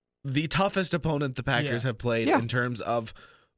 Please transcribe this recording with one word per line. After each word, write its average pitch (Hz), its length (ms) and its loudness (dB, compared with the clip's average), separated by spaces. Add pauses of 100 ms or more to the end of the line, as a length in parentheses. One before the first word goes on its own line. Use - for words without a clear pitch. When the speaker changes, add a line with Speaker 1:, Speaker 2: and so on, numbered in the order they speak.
(240)
Speaker 1:
the 139 240 0
toughest 190 460 0
opponent 147 420 0
the 123 80 -6
Packers 120 400 0
Speaker 2:
Yeah. 131 60 0
Speaker 1:
have 113 80 -4
played 117 300 2
Speaker 3:
Yeah. 311 120 4
Speaker 1:
in 120 80 -2
terms 123 340 -2
of 117 320 -2 (440)